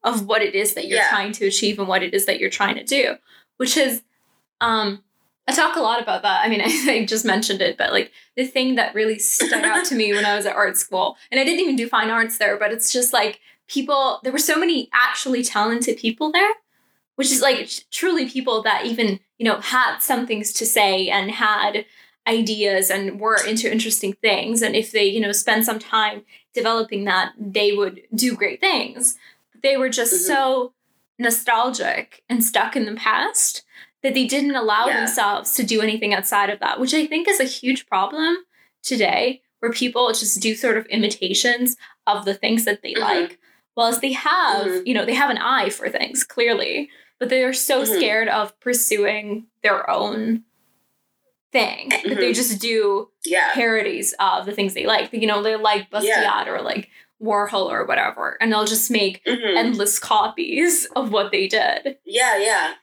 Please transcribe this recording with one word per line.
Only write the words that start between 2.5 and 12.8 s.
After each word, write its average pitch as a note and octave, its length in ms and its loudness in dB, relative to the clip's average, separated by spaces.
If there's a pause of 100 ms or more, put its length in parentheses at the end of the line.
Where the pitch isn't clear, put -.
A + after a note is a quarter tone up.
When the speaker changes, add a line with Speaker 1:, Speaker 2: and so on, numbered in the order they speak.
Speaker 1:
to - 80 -12
do, - 340 0 (400)
which B3+ 200 0
is, B3+ 260 0 (580)
um, G#3+ 400 0 (460)
I B3 60 0
talk D#4+ 220 4
a E4 60 -2
lot A#3 200 2
about A3 220 -2
that. G3 220 2
I - 40 2
mean, G#3+ 120 0
<laughs> - 40 0
I, D4+ 280 0
I A3 120 0
just A3 200 -2
mentioned G3 360 0
it, - 160 0
but, - 140 0
like, - 200 -2 (260)
the B3+ 80 0
thing C4 300 0
that A#3 200 -2
really A3 240 -2
stuck - 460 0
out F4+ 220 2
to C4+ 80 -2
me G#3+ 180 2
when G3+ 120 0
I G#3 120 2
was G3+ 80 -2
at G3 100 -2
art G3+ 220 0
school, - 400 -2 (120)
and C4+ 120 2
I - 20 2
didn't E4 160 0
even D#4+ 160 0
do A#3 140 -2
fine A3 200 2
arts A3+ 280 0
there, G#3 200 0
but G#3 140 0
it's A3+ 220 -2